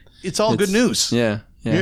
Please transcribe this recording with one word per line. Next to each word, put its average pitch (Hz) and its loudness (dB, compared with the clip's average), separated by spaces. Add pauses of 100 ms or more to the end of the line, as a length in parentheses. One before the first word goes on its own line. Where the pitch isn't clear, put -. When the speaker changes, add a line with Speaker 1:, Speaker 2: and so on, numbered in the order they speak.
(240)
Speaker 1:
It's 185 -4
all 220 2
good 196 0
Speaker 2:
It's 185 -2
Speaker 1:
news. 208 0
Speaker 2:
Yeah, 113 0 (220)
yeah. 113 -2